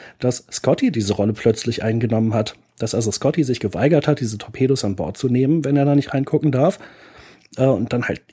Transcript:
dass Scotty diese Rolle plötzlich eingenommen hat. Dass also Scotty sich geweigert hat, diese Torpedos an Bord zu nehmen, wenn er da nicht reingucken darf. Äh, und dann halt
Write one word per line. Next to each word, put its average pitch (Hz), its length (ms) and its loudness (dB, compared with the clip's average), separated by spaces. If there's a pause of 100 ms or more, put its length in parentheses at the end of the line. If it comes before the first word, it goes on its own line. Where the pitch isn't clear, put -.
(180)
dass - 320 -2
Scotty - 400 0
diese 104 240 0
Rolle 104 180 0
plötzlich 113 500 0
eingenommen 113 520 0
hat. 110 200 -2 (240)
Dass - 160 -4
also 110 160 0
Scotty 147 340 0
sich 120 160 -4
geweigert 139 480 2
hat, 147 120 2
diese 110 180 -4
Torpedos 131 460 -2
an 98 120 -2
Bord 87 200 -6
zu 131 120 -2
nehmen, 135 360 2
wenn 139 120 2
er 139 80 4
da 143 100 4
nicht 143 200 0
reingucken 143 380 0
darf. 147 260 2 (800)
Äh, 131 100 2
und 120 260 0
dann 120 120 -2
halt - 180 -6 (100)